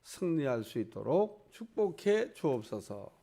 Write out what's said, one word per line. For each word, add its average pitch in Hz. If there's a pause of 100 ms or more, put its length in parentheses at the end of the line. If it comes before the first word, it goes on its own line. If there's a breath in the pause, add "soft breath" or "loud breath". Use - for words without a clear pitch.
승리할 143
수 117
있도록 147
축복해 208
주옵소서. 107 (120)